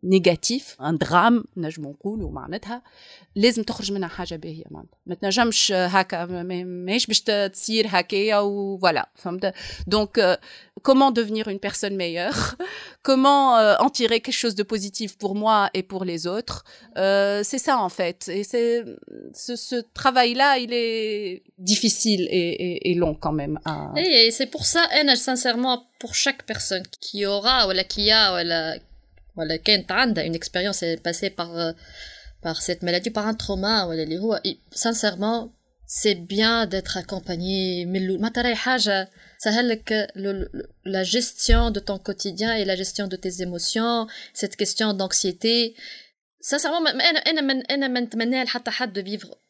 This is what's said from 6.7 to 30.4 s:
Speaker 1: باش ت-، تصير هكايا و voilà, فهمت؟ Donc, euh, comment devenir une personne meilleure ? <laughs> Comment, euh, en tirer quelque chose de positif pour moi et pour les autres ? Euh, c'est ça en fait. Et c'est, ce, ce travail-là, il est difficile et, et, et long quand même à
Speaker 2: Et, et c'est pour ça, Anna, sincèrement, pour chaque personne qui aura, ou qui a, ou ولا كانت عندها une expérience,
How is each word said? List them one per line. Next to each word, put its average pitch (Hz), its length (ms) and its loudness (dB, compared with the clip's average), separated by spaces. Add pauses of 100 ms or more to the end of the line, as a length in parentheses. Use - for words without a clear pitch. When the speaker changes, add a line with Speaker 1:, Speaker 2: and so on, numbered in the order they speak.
Speaker 1:
باش 214 140 2
ت-، 202 320 0
تصير 220 360 0
هكايا 202 500 2
و 202 400 -2
voilà, 180 260 4 (100)
فهمت؟ 185 380 -4 (360)
Donc, 208 280 2
euh, 185 200 4 (460)
comment 269 280 6
devenir 220 360 -2
une 202 120 -6
personne 202 360 -4
meilleure ? 175 600 -2 (220)
<laughs> - 320 -10
Comment, 269 480 6
euh, 214 280 6
en 269 40 4
tirer 226 300 2
quelque - 240 -4
chose 226 120 0
de 202 80 0
positif 202 540 -4
pour 196 180 -4
moi 208 380 4
et 190 100 -2
pour 185 220 -6
les 170 220 -4
autres ? 208 360 -6 (340)
Euh, 196 460 4
c'est 254 240 -2
ça 277 80 4 (120)
en - 20 -2
fait. 180 300 -4 (100)
Et 196 140 -4
c'est, 233 420 0 (480)
ce, - 220 -8
ce 240 220 -4 (240)
travail-là, 254 640 4
il 226 80 -6
est 220 680 -2 (140)
difficile 208 680 2 (160)
et, 170 100 0 (180)
et, 175 240 -2
et - 100 2
long 160 220 0
quand 156 180 -2
même 147 140 -6 (100)
à 160 80 -6 (300)
Speaker 2:
Et, 247 240 6
et 226 100 2
c'est 262 180 -2
pour - 180 -4
ça, 339 100 4 (160)
Anna, 277 160 4 (140)
sincèrement, 247 460 0 (260)
pour - 120 -12 (100)
chaque - 280 -2
personne 185 340 -4 (200)
qui 202 200 -4
aura, 202 320 0 (100)
ou 190 40 4 (220)
qui 208 180 2
a, 220 120 6 (120)
ou 165 420 -2 (600)
ولا 160 160 -2
كانت 190 360 2
عندها 214 360 2
une 165 80 -2
expérience, 185 460 -2